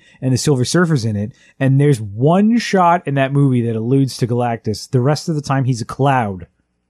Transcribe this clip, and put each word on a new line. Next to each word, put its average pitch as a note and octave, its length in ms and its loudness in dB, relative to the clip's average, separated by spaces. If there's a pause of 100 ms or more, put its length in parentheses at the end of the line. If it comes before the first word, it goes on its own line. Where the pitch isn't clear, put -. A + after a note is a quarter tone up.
(200)
and C3 140 -2
the A#2+ 60 2
Silver B2+ 260 0
Surfer's D#3+ 400 0
in A2 100 -4
it. G#2 180 -6 (260)
And C3+ 200 2
there's C#3+ 220 2
one E3 560 2
shot F3+ 500 2
in C#3 80 -4
that C3+ 160 0
movie C#3 300 2
that A2+ 140 -2
alludes B2+ 420 0
to B2+ 80 -2
Galactus. A#2 640 -4
The B2+ 100 0
rest D3 300 -2
of D#3+ 60 -2
the D3 80 -4
time, C3+ 220 -2
he's B2 140 -2
a A#2 60 -8
cloud. A#2+ 600 -2 (420)